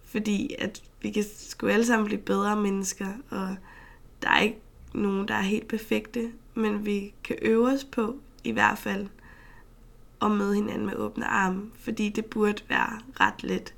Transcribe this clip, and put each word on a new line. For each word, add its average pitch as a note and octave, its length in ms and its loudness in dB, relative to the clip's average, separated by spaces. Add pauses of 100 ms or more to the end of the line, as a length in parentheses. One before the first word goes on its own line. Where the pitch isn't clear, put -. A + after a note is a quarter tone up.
Fordi G#3+ 540 -2
at - 240 -6 (180)
vi G#3 100 -4
kan G#3 120 0 (140)
sgu - 300 -6
alle G#3 180 4
sammen A3+ 200 4
blive G#3 160 -4
bedre G3+ 340 0
mennesker, G3 520 -2 (220)
og F#3+ 260 -4 (640)
der - 80 0
er D2 100 8
ikke G#3+ 200 2 (340)
nogen, G3 340 0
der A3 60 -2
er G#3+ 80 0
helt G3 260 0
perfekte, A3+ 640 -2 (220)
men G#3 320 0
vi G3+ 280 -2 (100)
kan - 180 -4
øve A3+ 300 6
os C4+ 120 0
på, A#3 320 -2 (280)
i A#3 80 -4
hvert - 260 4
fald, G2+ 300 -4 (1120)
at G#3+ 100 2
møde G3+ 240 2
hinanden G#3 300 -2
med G#3 100 -4
åbne G#3+ 300 -4
arme, F#3+ 360 2 (180)
fordi A3 300 -2
det G#3+ 160 -4
burde G#3 440 0
være - 300 0 (200)
ret - 240 4
let - 340 -4